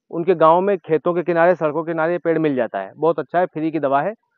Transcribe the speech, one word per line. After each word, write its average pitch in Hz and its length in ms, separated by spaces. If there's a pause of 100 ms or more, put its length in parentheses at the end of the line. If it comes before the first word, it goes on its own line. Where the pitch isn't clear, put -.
उनके 175 260
गाँव 160 260
में 202 160
खेतों 160 360
के 170 100
किनारे, 170 320
सड़कों 160 280
के 160 80
किनारे 165 200
ये 175 60
पेड़ 165 200
मिल 156 180
जाता 110 240
है। 98 160
बहुत 156 240
अच्छा 160 200
है, 180 60
फ्री 160 260
की 156 80
दवा 139 220
है। 196 120 (240)